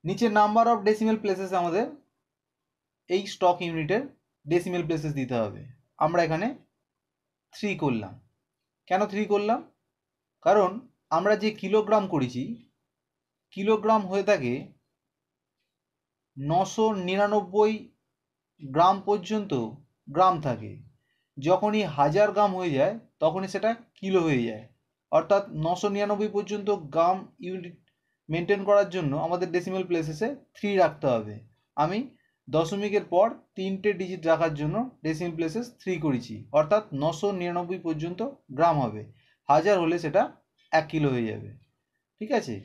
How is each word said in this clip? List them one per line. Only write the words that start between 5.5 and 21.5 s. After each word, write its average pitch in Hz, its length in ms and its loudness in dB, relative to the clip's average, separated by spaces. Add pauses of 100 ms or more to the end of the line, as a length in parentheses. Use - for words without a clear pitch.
আমরা 170 220 2
এখানে 160 200 -2 (1080)
থ্রি 208 160 -6 (120)
করলাম। 113 320 -2 (760)
কেন 185 120 2 (120)
থ্রি 208 100 -2 (100)
করলাম? 208 280 0 (880)
কারণ 190 240 6 (460)
আমরা 202 260 4
যে 214 60 0 (120)
কিলোগ্রাম 208 520 2
করেছি, 127 300 -2 (1120)
কিলোগ্রাম 214 560 2
হয়ে 196 200 0
থাকে 131 240 0 (1800)
নশো 180 500 0 (220)
নিরানব্বই 202 640 2 (880)
গ্রাম 165 340 4 (120)
পর্যন্ত 208 440 -2 (560)
গ্রাম 175 260 4 (120)
থাকে। 110 260 -6 (680)
যখনই 190 440 2 (140)